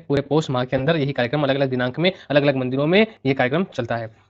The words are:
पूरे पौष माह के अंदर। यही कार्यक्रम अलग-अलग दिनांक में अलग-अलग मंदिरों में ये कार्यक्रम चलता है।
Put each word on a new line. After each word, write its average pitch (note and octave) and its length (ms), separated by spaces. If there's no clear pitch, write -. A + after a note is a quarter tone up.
पूरे C#3 140
पौष D3+ 260
माह B2 160
के C3+ 100
अंदर। D3+ 220
यही C#3 160
कार्यक्रम C3 300
अलग-अलग C#3 260
दिनांक B2+ 300
में C#3+ 120
अलग-अलग C#3+ 260
मंदिरों C3+ 320
में G3+ 180
ये C#3 80
कार्यक्रम C3+ 400
चलता A#2 220
है। A2+ 200